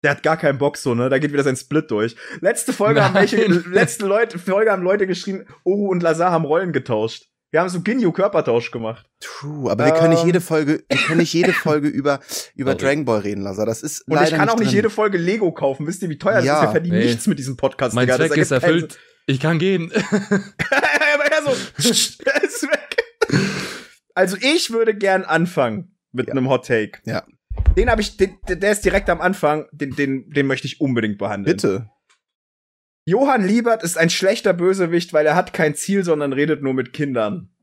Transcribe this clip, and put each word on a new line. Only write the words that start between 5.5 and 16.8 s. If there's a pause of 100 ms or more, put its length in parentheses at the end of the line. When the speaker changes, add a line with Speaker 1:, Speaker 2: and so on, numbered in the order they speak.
Speaker 1:
Oru
und
Lazar
haben
Rollen
getauscht. (260)
Wir
haben
so
Ginyu-Körpertausch
gemacht. (100)
Speaker 3:
True,
aber
wir
können
nicht
Speaker 1:
Ähm.
Speaker 3:
jede
Folge,
wir
können
nicht
jede
Folge
über, (360)
über
Speaker 2:
Sorry.
Speaker 3:
Dragon
Ball
reden,
Lazar.
Das
ist
Speaker 1:
Und
Speaker 3:
leider
Speaker 1:
ich
kann
auch
nicht
Speaker 3:
drin.
Speaker 1:
jede
Folge
Lego
kaufen.
Wisst
ihr,
wie
teuer
das
Speaker 3:
Ja.
Speaker 1:
ist?
Wir
verdienen